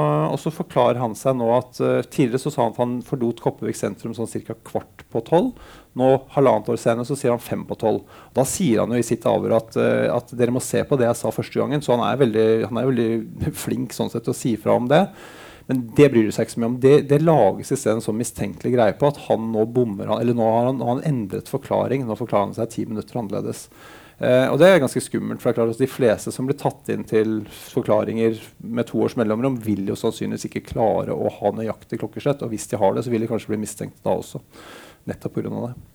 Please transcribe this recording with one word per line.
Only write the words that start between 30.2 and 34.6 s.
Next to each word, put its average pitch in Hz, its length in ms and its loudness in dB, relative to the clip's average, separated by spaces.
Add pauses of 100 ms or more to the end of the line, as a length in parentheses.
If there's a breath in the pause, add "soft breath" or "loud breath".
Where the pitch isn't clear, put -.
ikke - 240 -8
klare 101 420 0
å 110 220 -2
ha 104 180 0
nøyaktig 110 460 -8
klokkeslett, 139 420 -4
og 117 80 -6
hvis 107 220 -8
de 107 80 -2
har 98 160 4
det, 110 100 -2
så 120 60 -4
vil 113 100 2
de 113 80 -2
kanskje 110 220 -4
bli 107 100 -2
mistenkt - 400 -10
da 98 160 0
også, - 220 -12 (640 loud breath)